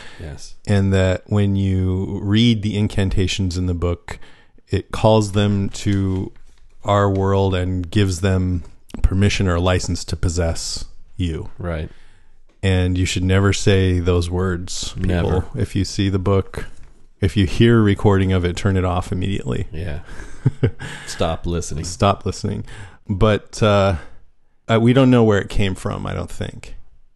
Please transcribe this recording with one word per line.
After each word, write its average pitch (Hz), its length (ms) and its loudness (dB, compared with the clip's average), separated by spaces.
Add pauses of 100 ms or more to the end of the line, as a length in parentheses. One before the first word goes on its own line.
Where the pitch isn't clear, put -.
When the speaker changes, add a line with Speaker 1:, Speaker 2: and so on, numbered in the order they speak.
(200)
Speaker 1:
Yes. - 340 -14 (120)
Speaker 2:
And 98 260 2
that 92 340 2
when 101 300 2
you 95 640 -2
read 110 400 4
the 107 140 -2
incantations 95 800 0
in 90 100 -2
the 90 80 -2
book, 87 440 -6 (500)
it - 220 -4
calls 110 420 4
them 101 380 2
to 98 640 -2 (520)
our 101 260 4
world 98 440 2
and 90 360 -2
gives 95 300 2
them 92 420 2 (400)
permission 98 460 2
or 85 100 2
license 90 460 0
to 85 120 -6
possess 82 680 -2 (320)
you. 80 420 -6
Speaker 1:
Right. 82 300 -6 (760)
Speaker 2:
And 90 340 2
you 92 80 2
should 90 200 -2
never 95 280 4
say 92 480 4
those 87 300 2
words, 90 640 -4
people. 92 120 -4
Speaker 1:
Never. 90 380 0 (100)
Speaker 2:
If 107 220 -4
you 98 80 0
see 98 240 -2
the 98 100 0
book, 95 480 -2 (540)
if 101 160 0
you 98 100 4
hear 117 320 6
a 113 40 6
recording 98 500 2
of 90 120 2
it, 87 120 0
turn 98 220 0
it 90 60 0
off 90 280 -2
immediately. 95 600 -4
Speaker 1:
Yeah. 82 280 -8 (560)
Speaker 2:
<laughs> - 500 -4
Speaker 1:
Stop - 400 -4
listening. 82 380 -4
Speaker 2:
Stop 98 400 0
listening. 101 400 -6 (440)
But, 104 540 2
uh, 101 340 4 (680)
uh, 113 140 2
we 117 140 4
don't 131 160 6
know 120 140 6
where 104 160 4
it - 100 -8
came 98 240 0
from, 98 320 -8
I 95 80 -6
don't 92 160 -8
think. - 440 -10 (400)